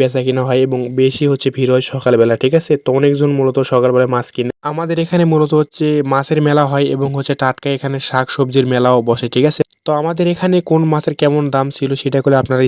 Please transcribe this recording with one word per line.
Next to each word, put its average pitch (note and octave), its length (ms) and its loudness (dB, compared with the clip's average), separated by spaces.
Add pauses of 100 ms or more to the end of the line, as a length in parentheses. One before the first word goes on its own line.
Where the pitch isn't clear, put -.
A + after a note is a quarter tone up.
বেচা B2+ 260 0
কিনা B2+ 220 0
হয় B2+ 180 2
এবং C3 120 -2 (220)
বেশি C3+ 300 0
হচ্ছে C3+ 260 -2
ভিড় B2+ 180 0
হয় B2+ 180 0
সকালবেলা, A#2 500 2
ঠিক C3+ 180 6
আছে? - 120 -2 (120)
তো - 40 -2 (100)
অনেকজন C#3+ 400 2
মূলত C3 180 0 (160)
সকালবেলা B2+ 440 2
মাছ A#2+ 180 -4
কিনে। A#2+ 120 -4 (240)
আমাদের E3 340 -6
এখানে F3 280 2
মূলত D3+ 280 2
হচ্ছে D3+ 260 -4 (260)
মাছের C#3 340 0
মেলা D3 240 4
হয় C#3+ 240 0
এবং C3+ 220 -2
হচ্ছে C#3 260 -4
টাটকা C3 340 -2
এখানে C3+ 220 -6 (100)
শাক C3 180 -2 (100)
সবজির C3 360 0
মেলাও B2 240 4 (120)
বসে, A#2 260 -2
ঠিক B2+ 160 2
আছে? D3+ 120 0 (240)
তো D#3 40 -2 (100)
আমাদের E3+ 320 -2
এখানে F3+ 240 0 (140)
কোন D#3+ 120 2 (100)
মাছের D3+ 280 -2
কেমন D3 220 2 (120)
দাম C3+ 120 0 (100)
ছিল C#3 140 -4 (120)
সেটা C#3 220 -2
করে C#3 180 4
আপনারা C3 260 0